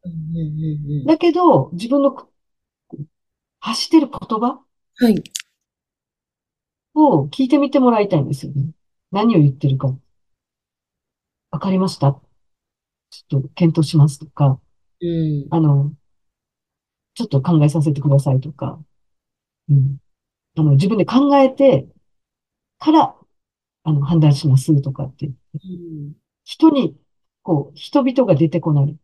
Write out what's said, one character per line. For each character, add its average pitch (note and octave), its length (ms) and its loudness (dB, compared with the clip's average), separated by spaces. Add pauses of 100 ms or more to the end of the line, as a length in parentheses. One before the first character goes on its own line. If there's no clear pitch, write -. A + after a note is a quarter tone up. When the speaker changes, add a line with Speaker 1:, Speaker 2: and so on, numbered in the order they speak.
Speaker 1:
う F3+ 40 -14
ん E3+ 40 -12
う D#3+ 220 -10
ん E3 40 -8
う D3+ 500 -6
ん D3 120 -8
う C#3 40 -8
ん。 - 20 -6
Speaker 2:
だ D#4+ 120 2
け F4 140 0
ど、 C#4+ 420 2
自 F3+ 140 -8
分 C#4 160 0
の C4 120 0 (1400)
発 A3+ 220 -8
し - 80 -8
て D#4+ 100 6
る C#4 80 0
言 - 320 -8
葉 B3 220 -4 (360)
Speaker 1:
は A#3+ 120 2
い。 G3 60 4 (1800)
Speaker 2:
を B3+ 340 4
聞 C4+ 160 -4
い B3+ 40 0
て D4 100 2
み C#4 140 0
て C#4+ 80 2
も B3+ 100 4
ら A3 120 0
い G3+ 80 -2
た F3 80 0
い - 40 2
ん - 60 -4
で C#3+ 80 -6
す - 100 -14
よ C#3 60 -12
ね。 C#3+ 180 -4 (420)
何 G#3+ 240 0
を E3 40 6
言 C#3+ 120 4
っ - 20 -8
て C#3 160 -2
る C3+ 80 0
か。 C3 180 -4 (1600)
「わ D3+ 80 -8
か F#3+ 100 -6
り F#3+ 80 0
ま F#3+ 100 0
し - 120 -8
た。 C#3 200 0 (920)
ち - 220 -20
ょ C#3 60 0
っ - 40 -4
と C3+ 60 -14
検 E3 300 0
討 D3+ 80 0
し - 80 -6
ま D3+ 140 6
す」 - 100 -10
と D#3+ 60 -20
か、 C#3 340 -2 (420)
Speaker 1:
う F3 40 -10
ん。 D#3 460 -4
Speaker 2:
あ E3+ 80 0
の、 D3 340 0 (1200)
「ち - 80 -12
ょ - 40 -4
っ - 20 -16
と C3 140 0
考 D#3 220 2
え D3 60 4
さ D#3 140 -2
せ D3+ 100 0
て C#3 80 -6
く D3 80 -2
だ C#3 100 4
さ C3+ 140 -2
い」 C3 80 2
と D3+ 100 -12
か、 - 280 -10 (880)
う D3 60 4
ん。 C#3 220 0 (600)
あ D#3+ 60 0
の、 D3+ 80 4 (100)
「自 F#3+ 60 0
分 A3 100 -2
で F3 80 2
考 C#4 320 2
え C4+ 140 6
て C4 360 2 (920)
か D#4 120 0
ら、 D#4 240 2 (680)
あ D#3 100 -2
の、 C#3+ 100 0
判 E3 160 0
断 D3+ 140 4
し C#3+ 140 -4
ま C3 100 4
す」 C#3+ 240 2
と C#3 100 -8
か C#3+ 140 -10
っ C3+ 100 -18
て D#3 120 -12
言 - 20 -10
っ B2+ 40 -14
て。 - 60 -20 (240)
Speaker 1:
う F#3+ 40 -20 (420)
ん。 D3+ 40 -20 (300)
Speaker 2:
人 - 280 2
に、 B3+ 260 -2 (460)
こ D#3 280 -4
う、 - 60 -20
人 - 260 -2
々 B3+ 220 0
が G3 80 2
出 D#3 160 2
て E3 100 -4
こ D#3+ 140 -2
な C#3+ 100 2
い。 D#3 200 -4